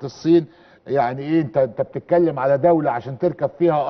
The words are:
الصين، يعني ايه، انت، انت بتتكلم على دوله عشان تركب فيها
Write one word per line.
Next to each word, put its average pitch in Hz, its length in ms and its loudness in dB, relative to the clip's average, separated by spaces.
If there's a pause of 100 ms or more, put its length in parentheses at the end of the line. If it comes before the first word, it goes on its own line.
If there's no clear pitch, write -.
الصين، 160 420 2 (400)
يعني 131 360 -2
ايه، 156 180 0
انت، 151 160 -4
انت 131 240 0
بتتكلم 160 580 0
على 139 200 2
دوله 156 320 2
عشان 123 280 -8
تركب 160 400 -2
فيها 160 320 2